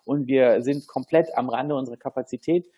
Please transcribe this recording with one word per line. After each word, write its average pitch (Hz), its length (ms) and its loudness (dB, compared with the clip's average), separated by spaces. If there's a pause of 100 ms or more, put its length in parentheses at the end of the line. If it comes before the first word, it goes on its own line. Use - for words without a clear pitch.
und 139 220 -2
wir 123 360 4
sind 139 260 -4
komplett - 500 0
am 123 100 -2
Rande 135 280 -4
unserer 127 200 -8
Kapazität.“ 139 680 -4 (120)